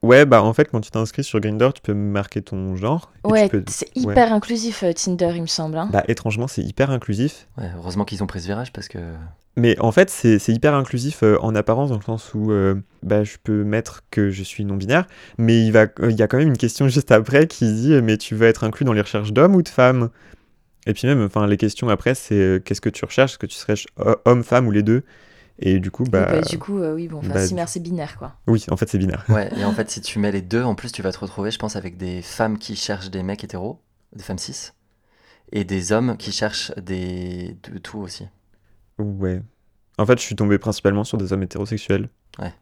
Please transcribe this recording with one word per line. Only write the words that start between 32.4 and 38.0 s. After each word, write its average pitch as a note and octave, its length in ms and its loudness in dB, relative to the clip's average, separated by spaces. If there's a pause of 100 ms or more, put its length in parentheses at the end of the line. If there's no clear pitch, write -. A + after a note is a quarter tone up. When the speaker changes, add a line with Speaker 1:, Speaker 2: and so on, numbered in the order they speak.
Speaker 3:
qui G#2+ 180 -12
cherchent F#2+ 340 -8
des F#2 120 -8
mecs G2 200 -8
hétéros, G2+ 380 -12 (340)
des G#2 80 -18
femmes G2 140 -10
cis, - 360 -14 (800)
et G#2 120 -2
des F#2+ 280 -4
hommes A#2 260 0
qui - 120 -12
cherchent - 460 -6
des, F2+ 800 -8 (160)
de - 60 -12
tout G#2 220 -14